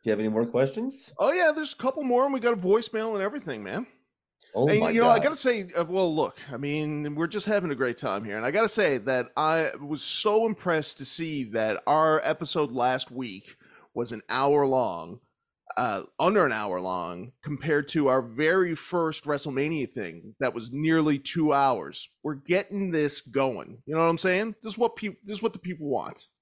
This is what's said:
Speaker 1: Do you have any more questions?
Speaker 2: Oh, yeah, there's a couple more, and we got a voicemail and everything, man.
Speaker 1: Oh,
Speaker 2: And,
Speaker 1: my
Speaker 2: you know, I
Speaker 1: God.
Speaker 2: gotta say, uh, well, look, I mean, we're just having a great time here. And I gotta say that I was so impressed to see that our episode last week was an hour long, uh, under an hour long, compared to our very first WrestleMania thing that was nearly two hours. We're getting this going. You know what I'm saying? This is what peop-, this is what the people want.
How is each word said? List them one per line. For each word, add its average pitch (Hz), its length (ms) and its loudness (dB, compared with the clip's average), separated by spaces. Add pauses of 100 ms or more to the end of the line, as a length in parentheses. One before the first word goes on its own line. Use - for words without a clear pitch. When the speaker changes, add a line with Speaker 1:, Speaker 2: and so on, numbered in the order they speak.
Speaker 1:
Do 113 60 -2
you - 20 4
have 104 80 2
any 110 100 0
more 113 160 2
questions? 139 720 -2
Speaker 2:
Oh, 247 120 4
yeah, 339 200 4
there's 302 220 -4
a - 40 -14
couple 269 260 -2
more, 247 220 2
and 277 80 0
we 262 60 -2
got 240 140 2
a 220 40 -2
voicemail 220 560 0
and 202 80 -2
everything, 190 420 -6
man. 135 220 -6 (680)
Speaker 1:
Oh, 123 120 4
Speaker 2:
And, 208 120 4
Speaker 1:
my 233 100 2
Speaker 2:
you 226 100 4
know, 240 100 8
I 226 80 8
Speaker 1:
God. - 60 2
Speaker 2:
gotta 302 120 2
say, 214 420 0
uh, 170 80 0
well, 180 280 2
look, 151 240 0 (140)
I 120 60 -8
mean, 147 580 -4
we're 165 120 0
just 202 180 -4
having 202 260 0
a 139 40 -2
great 123 220 0
time 104 280 -4
here. 104 120 -6
And 110 80 -4
I 135 60 0
gotta 214 160 2
say 165 300 2
that 123 300 0 (100)
I 156 420 2
was 143 220 -8
so 214 460 2
impressed 170 500 -2
to 135 80 -10
see 156 460 -4
that 110 360 0
our 156 360 4
episode 151 480 -2
last 127 400 0
week 120 440 -10 (380)
was 117 180 -4
an 110 160 -8
hour 139 380 4
long, 104 540 0 (580)
uh, 107 260 -2 (160)
under 185 260 4
an 131 60 2
hour 104 300 -2
long, 90 500 -6 (120)
compared 147 460 -2
to 147 180 2
our 131 160 4
very 160 520 2
first 165 500 -2
WrestleMania 143 640 -2
thing 90 500 -10
that 127 160 0
was 117 160 -10
nearly 151 480 2
two 151 340 0
hours. 123 560 0 (140)
We're 151 120 -4
getting 190 560 -2
this 151 300 0
going. 123 640 -4
You 143 80 -6
know 160 80 2
what 165 80 6
I'm 165 80 2
saying? 190 460 0
This 220 100 -8
is - 40 -8
what 226 200 2
peop-, - 260 -8
this 202 140 -10
is - 60 -8
what 226 100 0
the 185 60 -14
people 160 280 -8
want. - 400 -4 (140)